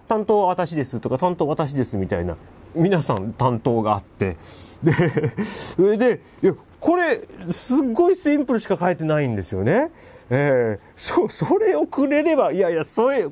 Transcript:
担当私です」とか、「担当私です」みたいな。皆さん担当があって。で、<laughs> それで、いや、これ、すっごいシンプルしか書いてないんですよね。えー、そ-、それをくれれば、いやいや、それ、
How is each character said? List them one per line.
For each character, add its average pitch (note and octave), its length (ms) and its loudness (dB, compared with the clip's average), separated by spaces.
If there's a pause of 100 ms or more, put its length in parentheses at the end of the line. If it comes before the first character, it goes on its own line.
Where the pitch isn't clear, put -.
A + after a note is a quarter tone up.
担 G#3+ 160 0
当 G#3 180 2
私 F3+ 320 0
で D3 100 -2
す」 B2 160 -8
と B2 80 -6
か、 B2+ 100 0
「担 D3+ 180 0
当 D#3+ 100 0
私 C#3+ 280 -2
で C3 100 0
す」 A2 140 -6
み F#2+ 100 -2
た F2+ 120 -2
い F2 40 -4
な。 F2 120 -6 (380)
皆 E3+ 280 2
さ B2+ 120 -2
ん G2+ 180 -4
担 B2 280 0
当 A#2 220 0
が G#2+ 120 0
あ G2+ 40 0
っ G2 40 -8
て。 F#2+ 340 -4 (460)
で、 D#3+ 100 2
<laughs> F3 540 -2 (300)
そ F3 60 2
れ G#3 140 4
で、 A3 240 2 (220)
い F#3+ 40 4
や、 F#3 80 4 (260)
こ E4+ 160 2
れ、 E4 260 0 (240)
す B3 300 0
っ - 20 4 (140)
ご F4 180 4
い F4+ 60 2
シ D4 200 2
ン D4 80 0
プ B3+ 100 0
ル A3 60 0
し - 60 -8
か F#3 100 0
書 F3+ 140 0
い D3+ 60 0
て D#3+ 80 -6
な D3+ 160 2
い C#3 80 0
ん A2 80 -2
で F#2+ 60 -2
す - 100 -10
よ F#2+ 100 -2
ね。 A#3 300 0 (380)
え B2 500 2
ー、 - 0 - (160)
そ-、 - 320 0
そ - 300 0
れ G#4 180 2
を D#4 100 0
く C#4+ 200 -2
れ C#4+ 160 2
れ D#4+ 140 2
ば、 F#3 160 2
い F3 60 0
や F3+ 120 2
い E3+ 40 -2
や、 D#3 100 -2
そ A#3 260 0
れ、 A#3 220 0